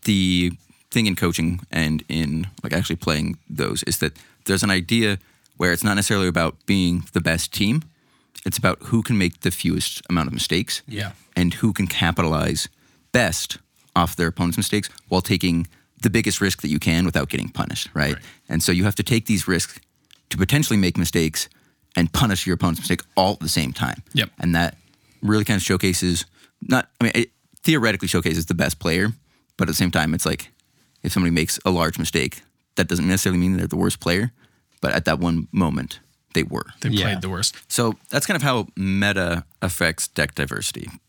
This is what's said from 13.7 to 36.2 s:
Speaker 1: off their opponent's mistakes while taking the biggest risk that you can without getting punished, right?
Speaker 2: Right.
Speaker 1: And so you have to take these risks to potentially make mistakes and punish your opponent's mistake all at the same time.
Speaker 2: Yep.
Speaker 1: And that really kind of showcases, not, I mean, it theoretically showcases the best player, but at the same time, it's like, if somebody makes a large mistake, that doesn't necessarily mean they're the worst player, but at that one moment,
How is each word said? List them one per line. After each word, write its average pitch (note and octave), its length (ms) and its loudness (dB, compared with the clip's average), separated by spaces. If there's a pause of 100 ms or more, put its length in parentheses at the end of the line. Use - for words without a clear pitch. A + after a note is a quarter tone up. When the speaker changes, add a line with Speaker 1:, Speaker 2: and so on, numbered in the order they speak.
Speaker 1:
off F2 200 2
their E2+ 120 0
opponent's E2+ 300 -2
mistakes G#2 320 -2 (200)
while F#2 120 2
taking E2+ 460 2 (340)
the A2+ 80 4
biggest G#2 320 0
risk G2 200 0
that - 80 -4
you D2+ 100 2
can F2 260 2
without D2+ 240 0
getting - 200 -4
punished, - 440 -6
right? D2 220 0
Speaker 2:
Right. - 80 -16 (240)
Speaker 1:
And E2 160 -2
so - 80 2
you F2+ 140 2
have G2+ 100 0
to G#2 80 -2
take - 240 0
these G2 200 0
risks F2 300 0 (540)
to - 60 -4
potentially A#2 400 2
make F#2 200 2
mistakes E2 520 0 (460)
and E2+ 180 2
punish G2 340 0
your F2+ 80 0
opponent's E2 260 0
mistake - 200 -2 (140)
all G2 180 2
at - 80 -8
the D2+ 80 -4
same C#2+ 240 -2
time. - 280 -6 (120)
Speaker 2:
Yep. C#3+ 260 0
Speaker 1:
And E2 160 0
that E2+ 220 0 (440)
really G#2 220 2
kind G#2+ 140 0
of F2+ 60 -2
showcases, F2+ 640 0 (360)
not, - 280 0 (100)
I - 40 2
mean, A2+ 120 2
it - 160 0 (320)
theoretically A2+ 440 2
showcases E2+ 400 0
the F#2 80 -2
best D2 240 -2
player, F#2 320 0 (460)
but F#2+ 100 0
at E2+ 40 -2
the D#2+ 40 -2
same F2+ 160 0
time, D#2 240 2
it's - 100 -2
like, - 260 -4 (500)
if F2 120 -4
somebody F2 180 2
makes E2 340 0
a G2 60 2
large E2+ 260 0
mistake, D#2+ 440 -2 (340)
that F2 140 2
doesn't F2 180 0
necessarily F#2 320 2
mean F#2 180 2
they're F2+ 100 -2
the D#2+ 100 -4
worst F2+ 240 0
player, G2 300 0 (500)
but C#2+ 120 0
at D#2 120 0
that D#2+ 140 2
one E2 340 0
moment, D2+ 460 -2 (340)